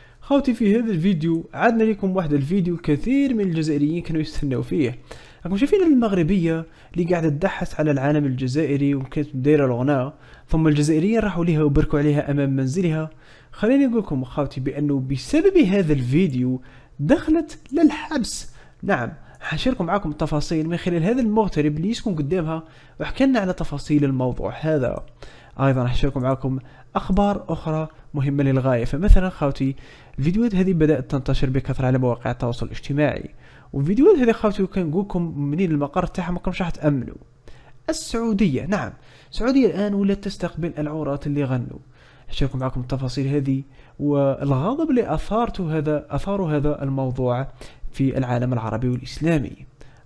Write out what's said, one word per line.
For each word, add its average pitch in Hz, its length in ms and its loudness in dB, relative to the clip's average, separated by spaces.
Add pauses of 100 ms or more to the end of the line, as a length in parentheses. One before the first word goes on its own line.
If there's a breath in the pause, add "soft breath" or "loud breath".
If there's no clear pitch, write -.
(220 soft breath)
خوتي، 277 320 2
في 220 260 4
هذا 226 120 0
الفيديو 165 600 0
عدنا 226 300 2
لكم 202 320 0
واحد 156 180 0
الفيديو 170 420 0
الكثير 247 580 0
من 214 80 0
الجزائريين 160 600 0
كانوا 165 200 -4
يستناو 143 400 -2
فيه. 127 380 -2 (460 loud breath)
راكم 185 120 -2
شايفين 359 260 4
المغربيه 185 840 2 (280 soft breath)
اللي 170 180 0
قاعده 160 180 2
تدحس 180 500 -2
على 151 120 2
العالم 143 340 2
الجزائري 135 720 0
وكانت 139 380 -4
دايره 143 320 4
الغناء، 131 480 0 (360 loud breath)
ثم 160 180 4
الجزائريين 156 520 4
راحوا 175 260 0
ليها 156 180 2
وبركوا 151 360 2
عليها 147 320 2
امام 143 180 0
منزلها. 156 600 -2 (420 soft breath)
خليني 269 340 2
نقول 233 140 0
لكم 139 240 -4
خوتي 139 360 -6
بانه 139 400 -2
بسبب 294 580 2
هذا 190 360 4
الفيديو 131 680 2 (380 loud breath)
دخلت 311 600 0 (140)
للحبس. - 800 0 (320 soft breath)
نعم، 160 300 -2 (260 loud breath)
حنشارك 247 420 -2
معاكم 175 300 -2
التفاصيل 156 580 -2
من 170 80 -2
خلال 170 260 0
هذا 240 180 2
المغترب 185 560 0
اللي 175 120 -2
يسكن 226 260 -2
قدامها 160 480 -2 (360 loud breath)
وحكى 254 260 0
لنا 262 140 2
على 180 140 -2
تفاصيل 147 500 0
الموضوع 127 560 -2
هذا. 151 460 -2 (540 loud breath)
ايضا 131 280 2
حنشارك 139 300 2
معاكم 131 420 -2 (360 loud breath)
اخبار 202 540 0
اخرى 156 380 -4 (260 soft breath)
مهمه 143 300 0
للغايه. 131 420 2
فمثلا 185 440 6
خوتي، 139 460 -2 (440 loud breath)
الفيديوهات 196 360 0
هذه 185 180 2
بدات 156 380 2
تنتشر 135 380 0
بكثره 131 360 -2
على 127 120 2
مواقع 120 340 0
التواصل 120 340 -4
الاجتماعي، 139 640 -4 (440 loud breath)
والفيديوهات 233 460 4
هذه 233 120 4
خوتي 202 340 0
كنقول 180 380 -2
لكم 170 360 -4
منين 160 320 -2
المقر 147 340 -2
تاعها 180 260 -6
ما 180 60 -4
راكمش 185 240 -4
راح 170 80 -2
تامنوا. 147 460 -2 (760 soft breath)
السعوديه، 220 760 0
نعم، 156 280 -4 (380 soft breath)
السعوديه 262 360 2
الان 202 260 0
ولات 196 300 0
تستقبل 170 540 -6
العراة 147 480 -4
اللي 143 180 0
غنوا. 127 360 -4 (480 soft breath)
حنشارك - 280 -2
معاكم 131 260 -4
التفاصيل 131 460 -4
هذه 135 360 0 (360 soft breath)
والغضب 143 920 0
اللي 247 240 2
اثارته 185 640 -2
هذا، 151 320 -2
اثاره 165 480 -2
هذا 147 260 0
الموضوع 131 640 -2 (440 loud breath)
في 131 260 0
العالم 123 360 0
العربي 113 360 -2
والاسلامي. 143 760 -4 (400 soft breath)